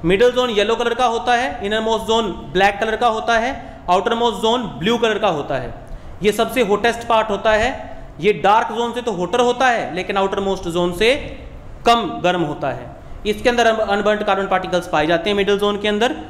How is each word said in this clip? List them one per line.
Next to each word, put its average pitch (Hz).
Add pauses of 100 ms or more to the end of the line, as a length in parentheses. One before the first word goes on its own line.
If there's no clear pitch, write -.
मिडिल 196
जोन 247
येलो 208
कलर 233
का 247
होता 233
है, 254
इनरमोस्ट 220
जोन 226 (220)
ब्लैक 196
कलर 220
का 240
होता 220
है, 262 (100)
आउटरमोस्ट 233
जोन 233
ब्लू 175
कलर 220
का 208
होता 143
है। 120 (480)
ये 202
सबसे 233
hottest 208
part 220
होता 202
है, 226 (280)
ये 202
dark 208
zone 233
से 240
तो 233
hotter 180
होता 247
है, 160
लेकिन 180
outermost 196
zone 175
से 220 (720)
कम 220
गर्म 180
होता 147
है। 120 (360)
इसके 208
अंदर 240
अनबर्न्ड 208
carbon 196
particles 180
पाए 151
जाते 170
हैं 202
middle 202
zone 202
के 208
अंदर 226 (140)